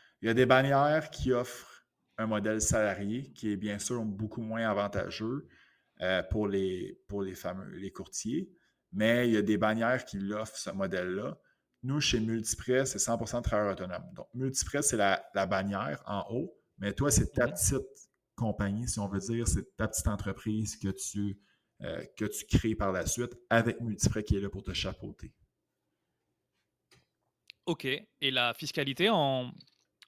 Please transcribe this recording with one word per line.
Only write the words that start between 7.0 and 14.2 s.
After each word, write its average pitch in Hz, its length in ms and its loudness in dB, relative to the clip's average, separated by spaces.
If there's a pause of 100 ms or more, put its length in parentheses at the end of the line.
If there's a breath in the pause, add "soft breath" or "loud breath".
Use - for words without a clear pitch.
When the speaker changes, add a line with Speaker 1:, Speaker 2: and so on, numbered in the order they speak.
Speaker 1:
pour 101 120 -4
les 95 140 -4
fameux, 95 420 -8
les 95 140 -8
courtiers, 131 600 -6 (420 soft breath)
mais 117 360 4
il 113 60 6
y - 20 6
a 104 60 6
des 104 160 4
bannières 113 460 2
qui - 140 -8
l'offrent, 104 380 -4
ce - 140 -8
modèle-là. 95 640 -2 (460)
Nous, 139 180 0
chez 123 200 2
Multiprêt, 113 640 0
c'est - 120 -6
cent 117 200 0
pour 107 100 -4
cent 120 100 -2
de 120 60 -4
travailleurs 104 280 2
autonomes. 90 420 -8
Donc, - 180 -14